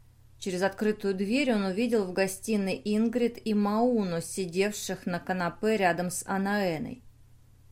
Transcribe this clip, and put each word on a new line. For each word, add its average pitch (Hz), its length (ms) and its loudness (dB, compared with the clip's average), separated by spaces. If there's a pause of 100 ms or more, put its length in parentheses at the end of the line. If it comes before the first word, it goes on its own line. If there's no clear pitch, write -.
(380)
Через 180 240 -2
открытую 202 520 0
дверь 226 400 2
он 202 100 2
увидел 214 400 0
в 180 80 -6
гостиной 190 720 0
Ингрид 233 600 0
и 220 100 0
Мауну, 208 640 2
сидевших 190 840 -4
на 175 120 -2
канапе 185 580 0
рядом 180 340 2
с - 160 -6
Анаэной. 190 760 -2 (680)